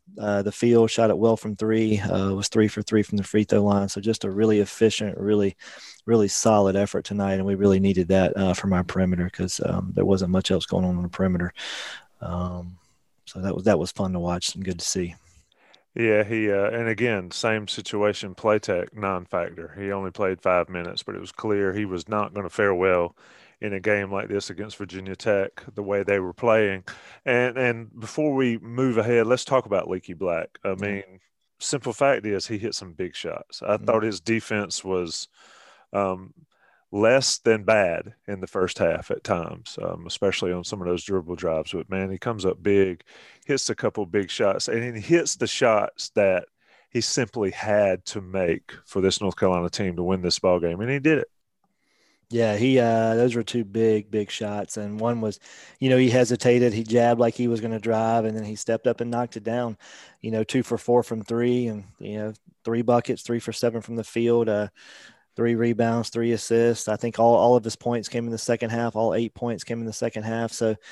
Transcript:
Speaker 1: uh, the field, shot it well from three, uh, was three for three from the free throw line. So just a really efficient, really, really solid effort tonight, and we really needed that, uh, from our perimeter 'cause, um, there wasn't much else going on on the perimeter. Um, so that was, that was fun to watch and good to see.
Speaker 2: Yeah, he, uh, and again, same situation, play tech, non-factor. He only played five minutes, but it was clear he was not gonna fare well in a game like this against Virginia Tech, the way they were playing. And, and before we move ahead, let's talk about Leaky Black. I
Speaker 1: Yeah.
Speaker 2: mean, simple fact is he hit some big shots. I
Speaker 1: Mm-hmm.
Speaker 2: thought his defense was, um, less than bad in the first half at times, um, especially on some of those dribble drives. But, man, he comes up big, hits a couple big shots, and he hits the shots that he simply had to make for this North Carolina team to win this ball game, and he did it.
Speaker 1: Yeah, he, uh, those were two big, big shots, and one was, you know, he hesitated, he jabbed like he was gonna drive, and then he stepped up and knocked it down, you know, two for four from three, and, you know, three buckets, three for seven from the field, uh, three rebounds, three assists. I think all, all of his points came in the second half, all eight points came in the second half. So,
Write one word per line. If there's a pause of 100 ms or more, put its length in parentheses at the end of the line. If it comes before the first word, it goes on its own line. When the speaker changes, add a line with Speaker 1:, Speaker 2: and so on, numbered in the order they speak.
(180)
Speaker 1:
uh,
the
field,
shot
it
well
from
three,
uh,
was
three
for
three
from
the
free
throw
line.
So
just
a
really
efficient,
really, (480)
really
solid
effort
tonight,
and
we
really
needed
that,
uh,
from
our
perimeter
'cause,
um,
there
wasn't
much
else
going
on
on
the
perimeter. (680)
Um, (460)
so
that
was,
that
was
fun
to
watch
and
good
to
see. (800)
Speaker 2:
Yeah,
he,
uh,
and
again,
same
situation,
play
tech,
non-factor.
He
only
played
five
minutes,
but
it
was
clear
he
was
not
gonna
fare
well (460)
in
a
game
like
this
against
Virginia
Tech, (100)
the
way
they
were
playing. (400)
And,
and
before
we
move
ahead,
let's
talk
about
Leaky
Black.
I
Speaker 1:
Yeah.
Speaker 2:
mean, (380)
simple
fact
is
he
hit
some
big
shots.
I
Speaker 1:
Mm-hmm.
Speaker 2:
thought
his
defense
was, (680)
um, (580)
less
than
bad (140)
in
the
first
half
at
times,
um,
especially
on
some
of
those
dribble
drives.
But,
man,
he
comes
up
big, (420)
hits
a
couple
big
shots,
and
he
hits
the
shots
that (460)
he
simply
had
to
make (120)
for
this
North
Carolina
team
to
win
this
ball
game,
and
he
did
it. (1040)
Speaker 1:
Yeah,
he,
uh,
those
were
two
big,
big
shots,
and
one
was, (400)
you
know,
he
hesitated,
he
jabbed
like
he
was
gonna
drive,
and
then
he
stepped
up
and
knocked
it
down, (460)
you
know,
two
for
four
from
three,
and, (160)
you
know, (320)
three
buckets,
three
for
seven
from
the
field,
uh, (680)
three
rebounds,
three
assists.
I
think
all,
all
of
his
points
came
in
the
second
half,
all
eight
points
came
in
the
second
half.
So, (180)